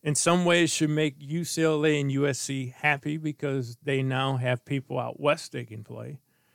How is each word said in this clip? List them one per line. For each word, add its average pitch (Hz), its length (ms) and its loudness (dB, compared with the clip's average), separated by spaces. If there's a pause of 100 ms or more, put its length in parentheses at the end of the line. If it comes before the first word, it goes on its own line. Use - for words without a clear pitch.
in 151 100 0
some 175 320 4
ways 170 240 6
should 156 220 0
make 151 280 0
U 156 240 -6
C 160 200 -2
L 156 220 4
A 151 140 4
and 139 120 0
U 139 160 2
S 127 120 0
C 131 380 -6
happy 147 400 -2
because 135 640 -4
they 135 220 0
now 135 340 0
have 123 280 -2
people 131 340 -4
out 123 200 -8
west 147 340 0
they 123 120 -8
can 110 180 -14
play, 117 360 -14 (360)